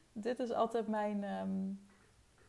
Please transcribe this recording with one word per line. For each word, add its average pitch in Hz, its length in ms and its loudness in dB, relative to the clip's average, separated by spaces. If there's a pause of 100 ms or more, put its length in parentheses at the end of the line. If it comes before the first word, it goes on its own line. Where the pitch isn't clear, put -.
(140)
Dit 233 260 -2
is 240 120 0
altijd 226 360 2
mijn, 208 360 0
ehm, 190 480 -2 (760)